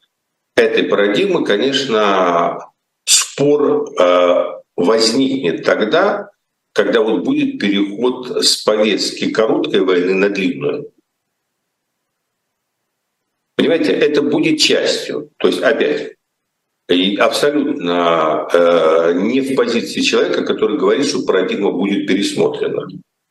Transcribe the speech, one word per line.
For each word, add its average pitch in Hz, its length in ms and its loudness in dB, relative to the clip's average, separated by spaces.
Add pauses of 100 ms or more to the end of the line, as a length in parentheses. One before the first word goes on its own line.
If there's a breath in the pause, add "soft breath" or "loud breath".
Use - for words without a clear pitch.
(560)
этой 117 260 2
парадигмы, 139 640 0
конечно, 101 1120 0 (460)
спор, - 840 0 (120)
э, 90 440 4 (320)
возникнет 113 880 0
тогда, 190 680 0 (420)
когда 101 300 2
вот - 200 0
будет 139 380 -2
переход 101 840 -2
с - 200 0
повестки - 680 0
короткой 110 520 0
войны 90 320 2
на 98 140 2
длинную. 82 600 -4 (2750)
Понимаете, 151 360 2
это 147 300 2
будет - 360 0
частью. - 760 -2
То 98 120 0
есть, - 120 -2
опять, 147 560 0 (720)
и 92 280 0
абсолютно, 87 1400 0
э, 85 640 4
не 113 260 0
в 135 140 -4
позиции 117 460 -2
человека, - 440 0
который 101 340 -2
говорит, 110 280 2
что - 180 -4
парадигма 98 460 0
будет 98 380 -2
пересмотрена. - 800 -2 (420)